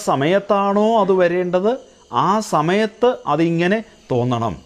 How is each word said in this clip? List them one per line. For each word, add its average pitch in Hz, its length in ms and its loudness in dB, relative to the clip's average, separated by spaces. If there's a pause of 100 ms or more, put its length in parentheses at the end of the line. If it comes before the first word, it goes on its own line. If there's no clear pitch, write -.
സമയത്താണോ 196 760 0 (140)
അത് 190 200 2
വരേണ്ടത് 180 500 0 (540)
ആ - 20 0 (260)
സമയത്ത് 208 560 0 (240)
അതിങ്ങനെ 170 460 0 (320)
തോന്നണം. 120 420 -2 (120)